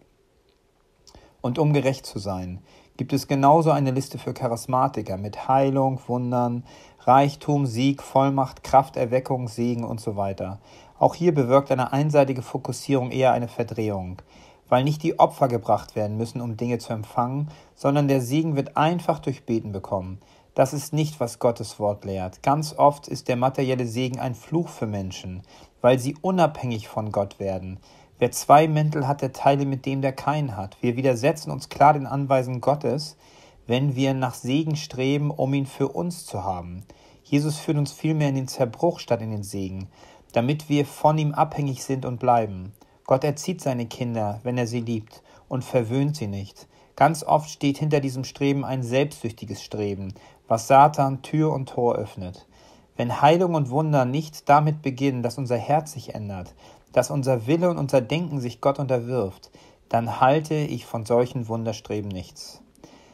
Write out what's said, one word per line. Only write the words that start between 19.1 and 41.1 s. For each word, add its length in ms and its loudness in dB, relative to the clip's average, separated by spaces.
durch 260 -8
Beten 260 -2
bekommen. 460 -6
Das 180 4
ist 200 -8
nicht, 280 -2
was 180 -6
Gottes 400 -2
Wort 260 -2
lehrt. 380 -8
Ganz 340 0
oft 300 4
ist 220 -10
der 80 2
materielle 500 0
Segen 320 -4
ein 160 -4
Fluch 340 -4
für 200 -6
Menschen, 540 -8
weil 200 6
sie 200 -4
unabhängig 680 0
von 240 -6
Gott 260 -2
werden. 400 -6
Wer 140 2
zwei 340 6
Mäntel 400 0
hat, 160 -2
der 100 -4
teile 320 2
mit 220 -4
dem, 160 -2
der 100 0
keinen 440 -4
hat. 240 -10
Wir 160 0
widersetzen 560 0
uns 160 -10
klar 240 6
den 160 0
Anweisungen 520 0
Gottes, 560 -2
wenn 260 2
wir 180 2
nach 220 -2
Segen 400 0
streben, 560 -2
um 240 0
ihn 120 0
für 200 -2
uns 400 -4
zu 160 -8
haben. 420 -8
Jesus 360 0
führt 200 -2
uns 140 0
vielmehr 380 0
in 40 0
den 140 -4
Zerbruch 500 -2
statt 240 -2
in 80 -6
den 140 -6
Segen, 440 -8
damit 360 0
wir 160 2
von 340 2